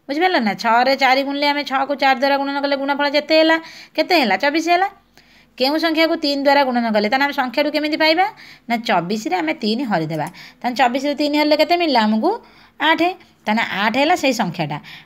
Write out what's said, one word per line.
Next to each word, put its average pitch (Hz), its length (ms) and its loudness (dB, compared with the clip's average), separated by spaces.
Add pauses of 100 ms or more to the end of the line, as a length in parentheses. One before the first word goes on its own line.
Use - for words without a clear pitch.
ବୁଝିପାରିଲ 349 280 0
ନା? 208 180 0
ଛଅରେ 240 420 2
ଚାରି 269 260 2
ଗୁଣିଲେ 285 240 -2
ଆମେ 285 180 0
ଛଅକୁ 269 300 -4
ଚାରି 269 240 2
ଦ୍ୱାରା 277 180 2
ଗୁଣନ 277 240 -4
କଲେ 277 160 0
ଗୁଣଫଳ 277 320 -2
ଯେତେ 294 300 0
ହେଲା, 320 220 4 (340)
କେତେ 320 220 0
ହେଲା? 214 200 2
ଚବିଶ 294 320 0
ହେଲା। 359 200 2 (720)
କେଉଁ 277 200 0
ସଂଖ୍ୟାକୁ 320 380 0
ତିନି 285 260 -2
ଦ୍ୱାରା 277 220 4
ଗୁଣନ 240 280 0
କଲେ? 208 160 0
ତାହେଲେ 262 160 0
ଆମେ 285 80 -2
ସଂଖ୍ୟାରୁ 285 380 -2
କେମିତି 302 260 -2
ପାଇବା? 320 300 2 (420)
ନା, 233 80 0
ଚବିଶରେ 220 600 -2
ଆମେ 320 180 -2
ତିନି 233 300 -4
ହରିଦେବା। 160 420 -2 (300)
ତାହେଲେ - 200 -6
ଚବିଶରେ 269 380 0
ତିନି 294 240 -2
ହରିଲେ 302 180 2
କେତେ 311 200 2
ମିଳିଲା 311 260 0
ଆମକୁ? 220 280 2 (500)
ଆଠ। 320 220 2 (420)
ତାହେଲେ 220 180 0
ଆଠ 214 340 -2
ହେଲା 311 200 2
ସେଇ 277 160 0
ସଂଖ୍ୟାଟା। 165 460 -4 (280)